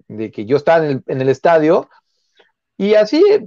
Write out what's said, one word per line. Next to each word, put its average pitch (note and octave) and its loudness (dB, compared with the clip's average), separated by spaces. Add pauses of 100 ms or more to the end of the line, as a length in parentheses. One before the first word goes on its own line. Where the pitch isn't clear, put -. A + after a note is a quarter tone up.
de A2 -12
que G#2 -12
yo C3+ 0
estaba E3 0
en D3 -4
el, C3 -6
en C3+ -8
el C3 0
estadio, D#3+ 0 (880)
y G3+ 0
así, G#3+ 2 (240)